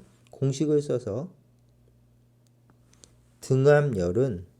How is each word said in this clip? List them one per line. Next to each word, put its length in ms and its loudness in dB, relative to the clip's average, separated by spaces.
공식을 500 -2
써서 500 -6
등압열은, 1080 2